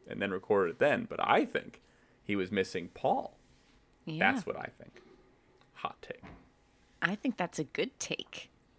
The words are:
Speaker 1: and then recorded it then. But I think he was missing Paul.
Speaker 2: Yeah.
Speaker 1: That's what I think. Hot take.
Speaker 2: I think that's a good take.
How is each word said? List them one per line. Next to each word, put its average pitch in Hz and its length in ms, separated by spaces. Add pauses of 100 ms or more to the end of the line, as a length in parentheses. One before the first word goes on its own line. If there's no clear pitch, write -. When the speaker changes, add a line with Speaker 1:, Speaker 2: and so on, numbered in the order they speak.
Speaker 1:
and - 140
then 98 80
recorded 95 420
it - 60
then. 139 320
But - 160
I 196 180
think - 360 (420)
he 104 140
was 92 160
missing 92 420
Paul. 208 420 (680)
Speaker 2:
Yeah. 170 280
Speaker 1:
That's 254 140
what - 100
I - 120 (100)
think. - 240 (720)
Hot - 280
take. - 200 (760)
Speaker 2:
I 180 160
think 254 200
that's - 220
a 156 60
good - 340
take. - 520 (280)